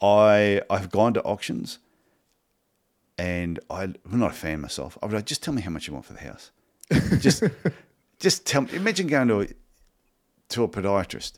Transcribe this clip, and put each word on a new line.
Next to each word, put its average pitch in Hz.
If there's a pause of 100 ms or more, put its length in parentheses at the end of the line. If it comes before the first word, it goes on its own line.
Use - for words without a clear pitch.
I, 104 (120)
I've 95
gone 107
to 107
auctions - (1400)
and 87 (100)
I, 90
I'm 95 (220)
not 98
a -
fan 78
myself. -
I -
was 107
like, 107
"Just -
tell 156
me 123
how 82
much 80
you 76
want 64
for -
the 50
house. - (680)
Just, - (380)
<laughs> -
just -
tell 139
me." 120
Imagine 185
going 139
to 107
a, 98 (1000)
to 117
a 110
podiatrist. 98